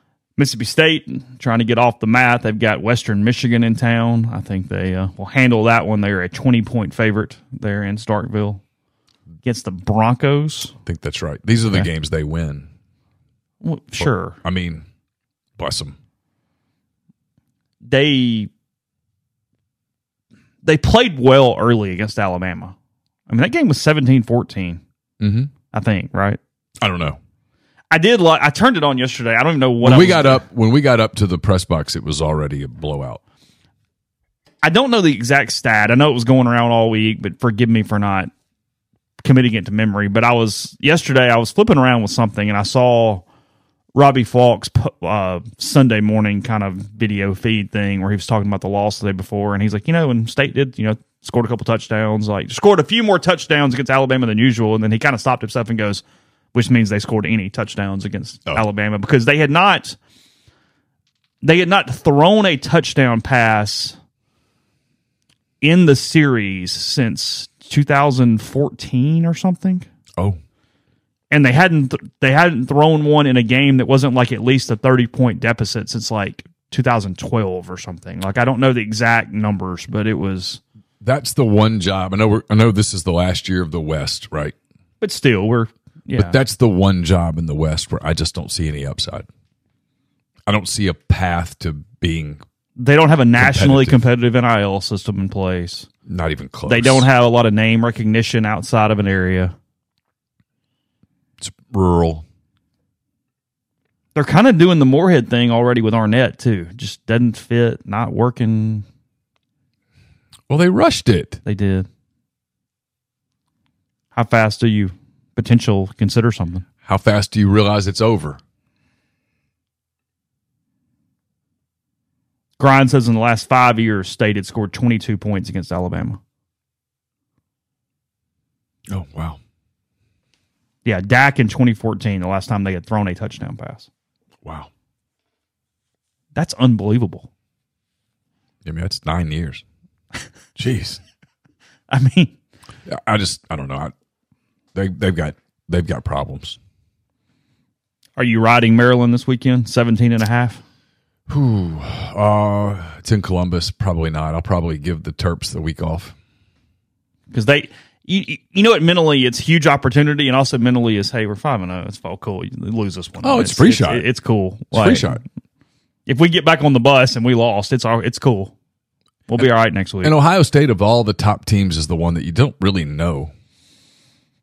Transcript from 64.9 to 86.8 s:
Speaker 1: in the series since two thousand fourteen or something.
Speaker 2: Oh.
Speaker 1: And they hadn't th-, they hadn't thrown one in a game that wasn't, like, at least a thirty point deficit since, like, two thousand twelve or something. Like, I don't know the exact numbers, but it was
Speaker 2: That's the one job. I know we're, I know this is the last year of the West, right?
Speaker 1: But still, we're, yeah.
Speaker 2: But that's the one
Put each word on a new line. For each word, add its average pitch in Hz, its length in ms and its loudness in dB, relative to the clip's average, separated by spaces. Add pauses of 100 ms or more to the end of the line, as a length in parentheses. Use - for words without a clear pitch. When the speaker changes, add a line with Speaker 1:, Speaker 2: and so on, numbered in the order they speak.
Speaker 1:
in 170 260 4
the 143 120 6
series 104 760 0
since - 800 -6 (100)
two - 240 0
thousand 131 580 2
fourteen 147 840 -2
or 170 80 0
something. 185 500 -2 (340)
Speaker 2:
Oh. 90 200 -2 (960)
Speaker 1:
And 147 120 4
they 123 80 4
hadn't 156 380 2
th-, - 280 -10
they 135 140 2
hadn't 151 320 2
thrown 151 400 2
one 147 200 4
in 127 120 2
a 123 60 4
game 131 340 2
that 127 80 2
wasn't, 135 300 2
like, 123 180 2
at 104 100 -6
least 131 260 0
a 120 60 -2
thirty 127 320 2
point 123 320 -2
deficit 113 480 -4
since, 113 240 -8
like, 98 320 -6 (280)
two - 100 -4
thousand 110 360 -2
twelve 92 540 -4
or 92 60 -14
something. 87 420 -14
Like, 95 180 -4
I 120 60 2
don't 123 160 0
know 131 140 2
the 120 80 -2
exact 113 500 0
numbers, 95 540 -4
but 104 220 -4
it 110 80 -2
was 92 440 -6 (400)
Speaker 2:
That's 131 340 -4
the 131 120 0
one 107 340 4
job. 95 340 -4
I 98 40 -2
know 110 100 2
we're, 107 220 2
I 107 60 0
know 113 160 6
this 104 220 0
is 90 120 -8
the 87 80 -2
last 90 340 -2
year 92 140 -2
of 82 100 -6
the 85 80 -6
West, 78 500 -6
right? 76 240 -8 (460)
Speaker 1:
But 208 120 -4
still, 107 360 0
we're, 113 200 0 (380)
yeah. - 180 -8
Speaker 2:
But 92 100 -8
that's 123 240 0
the 123 100 4
one 92 380 2